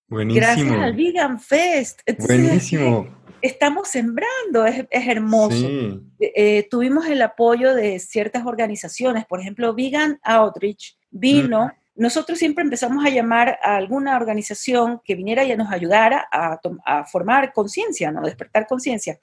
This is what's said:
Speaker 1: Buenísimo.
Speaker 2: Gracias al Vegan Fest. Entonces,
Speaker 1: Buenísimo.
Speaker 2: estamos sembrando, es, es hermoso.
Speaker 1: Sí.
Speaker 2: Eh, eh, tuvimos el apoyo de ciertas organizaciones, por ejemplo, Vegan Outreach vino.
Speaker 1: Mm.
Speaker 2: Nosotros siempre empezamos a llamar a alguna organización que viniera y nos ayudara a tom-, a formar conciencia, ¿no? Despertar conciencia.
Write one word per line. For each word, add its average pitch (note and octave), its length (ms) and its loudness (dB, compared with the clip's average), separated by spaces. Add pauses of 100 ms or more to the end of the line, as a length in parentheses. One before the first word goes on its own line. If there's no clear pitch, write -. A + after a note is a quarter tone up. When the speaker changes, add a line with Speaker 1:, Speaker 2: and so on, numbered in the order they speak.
Speaker 1:
Buenísimo. A2+ 360 2
Speaker 2:
Gracias D3 340 2
al A#3 140 0
Vegan D4 460 -2
Fest. D#4 640 0
Entonces, B2 380 2
Speaker 1:
Buenísimo. C3 640 2 (340)
Speaker 2:
estamos D4 460 0
sembrando, C4+ 800 -2
es, B3 240 -2
es B3 160 -2
hermoso. A3 480 2
Speaker 1:
Sí. B2 440 -4 (200)
Speaker 2:
Eh, - 160 0
eh, G#3 340 4
tuvimos C4 380 0
el C#4 160 0
apoyo A#3+ 500 4
de G#3 240 0
ciertas G#3+ 480 -4
organizaciones, A3+ 800 -4
por F3+ 140 -8
ejemplo, G#3 340 -4
Vegan C#4+ 500 -2
Outreach G#3 720 0 (140)
vino. B3 560 2
Speaker 1:
Mm. C4 60 -6 (260)
Speaker 2:
Nosotros D#4 400 -2
siempre D#4+ 240 0
empezamos C#4 440 -2
a C#4+ 40 4
llamar A#3+ 540 2
a G3+ 140 2
alguna C4 400 -2
organización A#3 880 -2
que G3 100 -2
viniera A3 300 0
y B3 100 0
nos G#3 160 -4
ayudara G#3 580 2
a E3 280 -4
tom-, F3 260 -8
a D3 220 -2
formar B3 480 0
conciencia, G#3+ 580 -4
¿no? D#3 100 -6
Despertar G#3+ 460 -4
conciencia. B3 560 -6